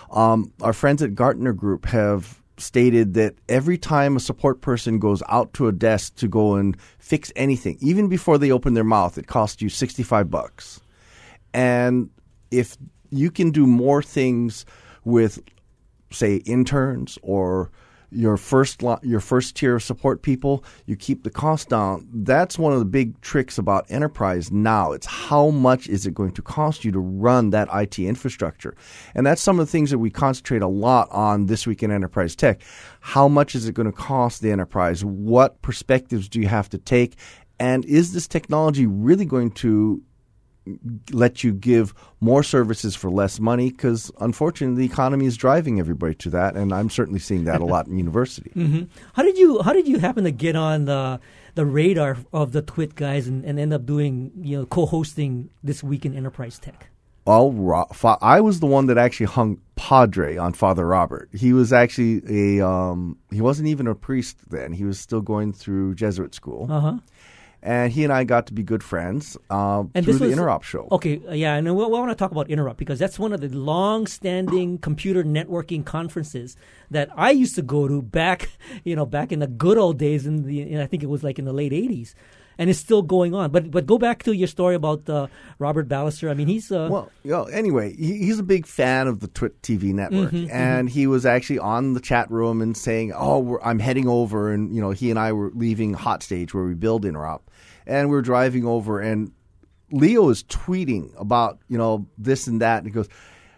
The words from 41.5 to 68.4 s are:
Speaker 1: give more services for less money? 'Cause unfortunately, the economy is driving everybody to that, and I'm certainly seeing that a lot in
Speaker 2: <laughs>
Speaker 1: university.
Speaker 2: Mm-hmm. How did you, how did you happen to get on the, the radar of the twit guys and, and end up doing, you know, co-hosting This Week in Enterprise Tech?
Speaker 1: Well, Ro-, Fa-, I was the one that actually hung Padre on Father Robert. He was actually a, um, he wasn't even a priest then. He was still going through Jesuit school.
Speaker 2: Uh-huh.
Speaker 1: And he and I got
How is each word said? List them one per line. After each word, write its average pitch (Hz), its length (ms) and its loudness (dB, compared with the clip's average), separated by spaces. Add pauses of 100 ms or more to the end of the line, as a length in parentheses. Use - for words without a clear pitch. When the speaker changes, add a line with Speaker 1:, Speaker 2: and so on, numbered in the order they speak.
Speaker 1:
give 113 400 2 (260)
more 127 240 4
services 113 500 0
for - 160 -6
less 98 300 0
money? 123 320 0
'Cause 117 480 -4
unfortunately, 127 680 -2
the 123 60 -2
economy 135 340 0
is 117 120 -2
driving 135 420 2
everybody 80 360 -2
to - 160 -10
that, 90 260 0
and 98 160 -2
I'm 104 160 -2
certainly 95 320 -4
seeing 90 240 -2
that 80 160 -2
a 85 40 -2
lot 85 220 0
in 92 100 -6
Speaker 2:
<laughs> 90 80 -2
Speaker 1:
university. 117 480 -4
Speaker 2:
Mm-hmm. 165 300 -2 (300)
How 269 100 0
did 381 140 4
you, 320 240 6
how 202 100 2
did 349 160 2
you 262 120 2
happen 180 260 0
to 160 60 2
get 151 260 -2
on 156 260 0
the, 135 380 -2 (340)
the 156 100 0
radar 147 520 2 (160)
of 147 180 -2
the 147 100 -2
twit 151 340 -6
guys 139 340 -4
and, 131 160 -6
and 147 120 -4
end 151 140 -2
up 131 140 -2
doing, 139 560 -2
you 143 180 -6
know, 127 60 -6
co-hosting 156 840 -2 (140)
This 147 180 -6
Week 143 240 -6
in 139 80 -6
Enterprise 131 460 -10
Tech? - 300 -20 (360)
Speaker 1:
Well, 120 280 8
Ro-, 90 400 2
Fa-, 113 280 4
I 135 200 8
was 202 180 4
the 156 80 2
one 135 200 4
that 120 100 6
actually 120 300 2
hung 107 340 0 (160)
Padre 95 580 4
on 87 160 -2
Father 92 340 2
Robert. 87 460 0
He 123 220 4
was 127 180 6
actually 110 880 4
a, 95 80 2
um, 90 500 -2 (140)
he 101 80 -4
wasn't 143 300 0
even 139 180 -2
a 107 80 -2
priest 127 420 -6 (120)
then. 73 240 -10
He 95 100 -6
was 98 160 -4
still 113 220 -6
going 107 320 -4
through 98 420 -4
Jesuit 95 400 -4
school. 67 340 -12
Speaker 2:
Uh-huh. 156 280 -2 (640)
Speaker 1:
And 120 280 0
he 151 120 0
and 143 100 2
I 131 100 2
got 120 240 0